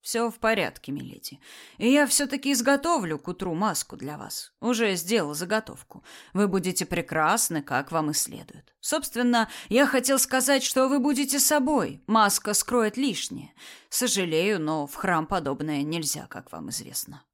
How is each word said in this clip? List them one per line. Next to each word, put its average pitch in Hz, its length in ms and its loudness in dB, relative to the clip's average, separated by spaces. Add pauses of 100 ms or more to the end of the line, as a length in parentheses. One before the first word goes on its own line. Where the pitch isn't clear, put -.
"Все 233 320 -2
в - 80 -14
порядке, 208 500 0
миледи. - 480 -12 (400)
И 220 100 2
я 277 200 6
все-таки 277 420 0
изготовлю 277 680 2
к - 80 -10
утру 180 260 -4
маску 185 420 -2
для 147 220 -10
вас. - 420 -12
Уже 220 360 0
сделал 170 360 0
заготовку. 180 720 -6 (300)
Вы 202 160 4
будете 185 380 0
прекрасны, 165 760 0
как 139 300 -4
вам 156 180 0
и 151 40 -2
следует. - 680 -8
Собственно, 240 680 0 (200)
я 254 180 6
хотел 262 320 2
сказать, 262 460 2
что 262 240 2
вы 285 100 2
будете 277 400 0
собой. 277 680 2
Маска 208 460 4
скроет 220 420 0
лишнее. 240 560 -4 (360)
Сожалею, 190 720 0
но 151 280 -2
в - 80 -14
храм 170 300 0
подобное 147 560 -2
нельзя, 151 440 -4
как - 240 -16
вам 82 200 -12
известно". - 640 -10